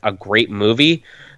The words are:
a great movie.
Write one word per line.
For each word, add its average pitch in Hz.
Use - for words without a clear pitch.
a 107
great 104
movie. 113